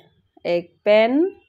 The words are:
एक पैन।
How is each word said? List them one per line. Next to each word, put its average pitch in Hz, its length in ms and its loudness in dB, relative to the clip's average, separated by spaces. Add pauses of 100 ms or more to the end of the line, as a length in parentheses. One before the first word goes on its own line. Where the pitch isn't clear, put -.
(460)
एक 175 240 -4 (160)
पैन। 226 380 2 (260)